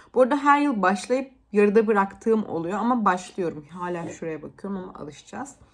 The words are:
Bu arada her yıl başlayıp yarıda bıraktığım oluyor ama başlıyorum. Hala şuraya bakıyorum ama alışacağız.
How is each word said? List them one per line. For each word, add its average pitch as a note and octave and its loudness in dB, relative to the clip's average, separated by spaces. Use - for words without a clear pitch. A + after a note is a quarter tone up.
Bu B3 6
arada C4 4
her C#4+ 4
yıl C#4 0
başlayıp A3 0
yarıda G#3 4
bıraktığım G#3+ 0
oluyor E3 -6
ama A#3 0
başlıyorum. F3+ -2
Hala F3 -8
şuraya D#3 -10
bakıyorum F#3+ -10
ama F#3 -16
alışacağız. G3+ -14